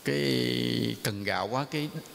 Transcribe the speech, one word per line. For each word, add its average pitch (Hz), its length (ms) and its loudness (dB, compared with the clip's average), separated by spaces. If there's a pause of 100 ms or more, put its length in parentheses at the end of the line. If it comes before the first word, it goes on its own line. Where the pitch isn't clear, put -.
cái 123 1000 2
cần 101 200 -2
gạo 98 240 0
quá, 131 180 -2
cái 151 240 -4 (260)